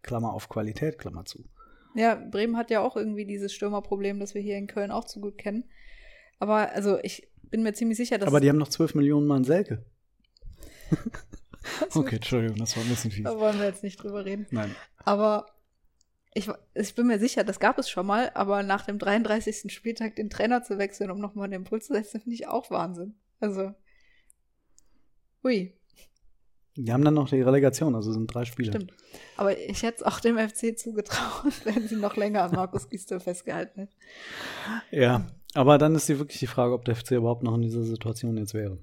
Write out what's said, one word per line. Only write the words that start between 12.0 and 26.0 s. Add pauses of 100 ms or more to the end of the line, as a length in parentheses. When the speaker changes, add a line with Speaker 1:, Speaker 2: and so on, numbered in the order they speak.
Speaker 2:
ist
Speaker 1:
Entschuldigung,
das
war
ein
bisschen
fies.
Speaker 2:
Da
wollen
wir
jetzt
nicht
drüber
reden.
Speaker 1:
Nein. (300)
Speaker 2:
Aber (880)
ich, (240)
ich
bin
mir
sicher,
das
gab
es
schon
mal,
aber
nach
dem
dreiunddreißigsten
Spieltag
den
Trainer
zu
wechseln,
um
nochmal
den
Impuls
zu
setzen,
finde
ich
auch
Wahnsinn. (260)
Also, (1700)
hui. (1000)